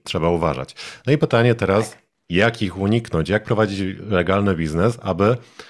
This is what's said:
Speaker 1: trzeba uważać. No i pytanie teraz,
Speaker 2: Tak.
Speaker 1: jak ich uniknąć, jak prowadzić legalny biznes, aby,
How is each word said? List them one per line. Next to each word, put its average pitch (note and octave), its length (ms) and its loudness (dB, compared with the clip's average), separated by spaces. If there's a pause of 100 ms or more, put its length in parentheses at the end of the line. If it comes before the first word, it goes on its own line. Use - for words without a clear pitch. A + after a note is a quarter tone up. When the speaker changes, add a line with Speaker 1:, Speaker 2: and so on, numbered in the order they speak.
Speaker 1:
trzeba E2 260 -2
uważać. D#2+ 460 -2 (320)
No C#3 60 2
i D#3 40 4
pytanie A#2+ 380 2
teraz, G#2 360 0
Speaker 2:
Tak. - 100 -20 (280)
Speaker 1:
jak G#2+ 320 2
ich F#2 160 -4
uniknąć, F2+ 520 0
jak G#2+ 140 0
prowadzić G2 560 -2
legalny G2 560 0
biznes, E2 460 0
aby, G2+ 360 2 (320)